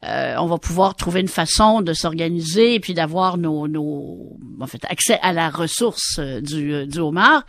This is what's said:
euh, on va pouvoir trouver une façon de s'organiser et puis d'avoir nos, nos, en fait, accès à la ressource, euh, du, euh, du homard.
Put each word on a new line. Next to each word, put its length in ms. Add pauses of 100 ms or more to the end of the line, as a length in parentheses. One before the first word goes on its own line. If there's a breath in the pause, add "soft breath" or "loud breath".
euh, 340
on 80
va 120
pouvoir 380
trouver 240
une 80
façon 520
de 140
s'organiser 800
et 60
puis 120
d'avoir 460
nos, 300
nos, 680 (220)
en 60
fait, 220
accès 340
à 100
la 160
ressource, 720
euh, 220
du, 340
euh, 120
du 120
homard. 500